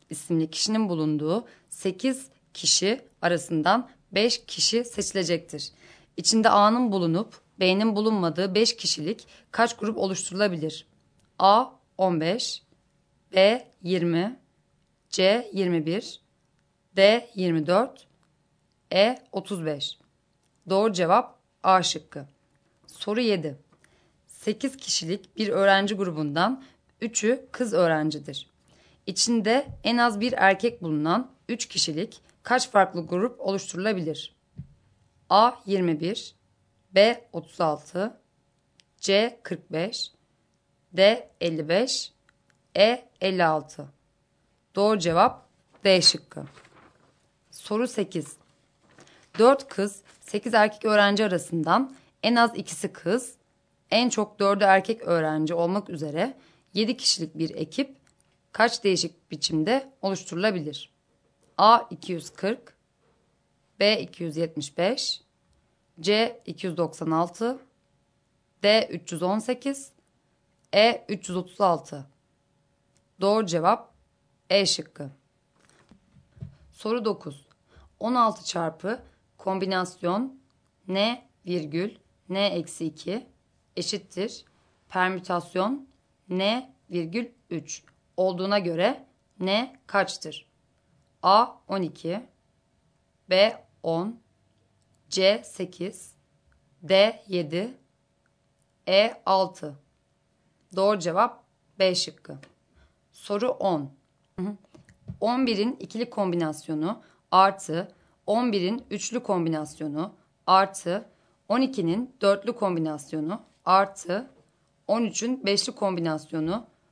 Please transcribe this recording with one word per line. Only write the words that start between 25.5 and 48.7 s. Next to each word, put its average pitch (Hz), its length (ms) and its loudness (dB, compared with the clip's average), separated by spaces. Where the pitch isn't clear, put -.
grubundan 175 680 -2
üçü 226 500 -2
kız 233 220 -6
öğrencidir. 156 760 0
İçinde 226 640 0
en 233 140 0
az 240 220 2
bir 240 180 -2
erkek 196 440 2
bulunan 165 500 -2
üç 233 160 -6
kişilik 170 560 -6
kaç 247 260 0
farklı 185 380 2
grup 202 320 -2
oluşturulabilir? 185 960 -4
A 220 220 6
yirmi 180 340 0
bir, 180 360 -8
B 214 420 4
otuz 165 280 -8
altı, 175 600 -4
C 214 460 2
kırk - 280 -10
beş, 170 400 -6
D 208 380 4
elli 160 280 -4
beş, 208 440 -2
E 226 320 4
elli 185 240 2
altı. 151 420 -2
Doğru 208 240 4
cevap 175 500 2
D 185 180 8
şıkkı. - 440 2
Soru 226 360 -4
sekiz. 180 500 -6